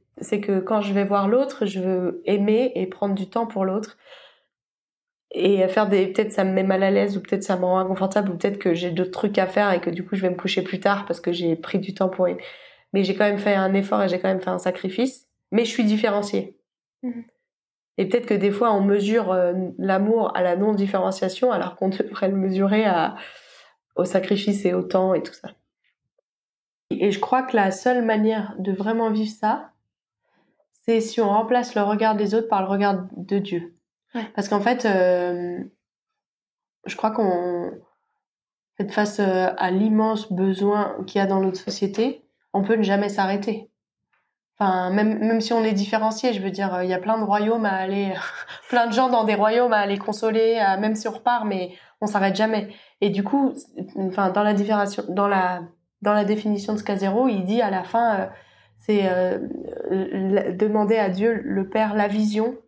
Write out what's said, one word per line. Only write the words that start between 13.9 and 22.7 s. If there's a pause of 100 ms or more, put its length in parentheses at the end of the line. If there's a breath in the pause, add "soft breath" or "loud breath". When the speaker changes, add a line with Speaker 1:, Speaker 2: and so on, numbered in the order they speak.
Speaker 1:
et
j'ai
quand
même
fait
un
sacrifice. (240)
Mais
je
suis
différenciée. (460)
Speaker 2:
Mhm. (720)
Speaker 1:
Et
peut-être
que
des
fois,
on
mesure,
euh, (260)
l'amour
à
la
non-différenciation,
alors
qu'on
devrait
le
mesurer